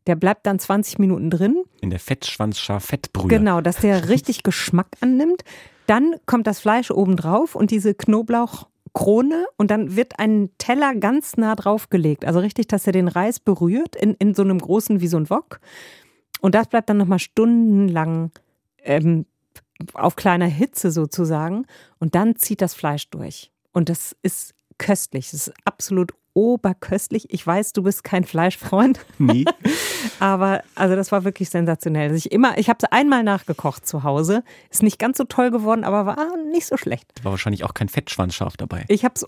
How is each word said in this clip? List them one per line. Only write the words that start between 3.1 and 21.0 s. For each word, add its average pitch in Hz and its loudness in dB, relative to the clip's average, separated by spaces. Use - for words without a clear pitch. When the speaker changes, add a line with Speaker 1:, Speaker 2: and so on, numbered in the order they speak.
Speaker 1:
Genau, 208 4
dass 170 0
der 190 2
richtig 220 0
Geschmack - 0
annimmt. 277 2
Dann 285 4
kommt 233 0
das 208 -2
Fleisch 226 0
oben 190 2
drauf 185 0
und - 2
diese 208 2
Knoblauchkrone 233 0
und 208 2
dann 208 -2
wird 240 -2
ein 214 0
Teller 269 0
ganz 226 -2
nah 220 2
drauf 214 -2
gelegt. 156 0
Also 170 0
richtig, 208 -2
dass 202 -2
er 196 2
den 185 2
Reis 185 -2
berührt 202 0
in, 208 0
in 202 0
so 202 2
einem 190 2
großen, 208 0
wie 175 0
so 165 0
ein 156 -2
Wok. - -4
Und 190 4
das 214 4
bleibt 226 0
dann 208 4
nochmal 185 2
stundenlang, 196 2
ähm, 156 2
auf - 0
kleiner 175 2
Hitze 175 -2
sozusagen. 160 -2